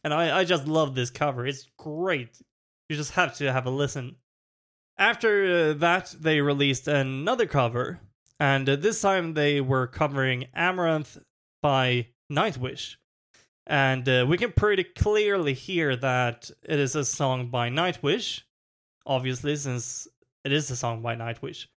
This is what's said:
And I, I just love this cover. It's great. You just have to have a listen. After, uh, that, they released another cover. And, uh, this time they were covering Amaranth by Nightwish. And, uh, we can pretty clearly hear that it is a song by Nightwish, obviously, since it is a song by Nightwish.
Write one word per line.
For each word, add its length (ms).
And 120
I, 240
I 60
just 220
love 280
this 160
cover. 360
It's 220
great. 600
You 80
just 160
have 240
to 160
have 140
a 40
listen. 460
After, 760
uh, 20
that, 440
they 220
released 480
another 560
cover. 560
And, 260
uh, 100
this 260
time 320
they 260
were 260
covering 680
Amaranth 640
by 460
Nightwish. 640
And, 420
uh, 180
we 120
can 140
pretty 320
clearly 680
hear 440
that 540
it 160
is 180
a 80
song 440
by 200
Nightwish, 760
obviously, 520
since 520
it 60
is 180
a 60
song 260
by 120
Nightwish. 520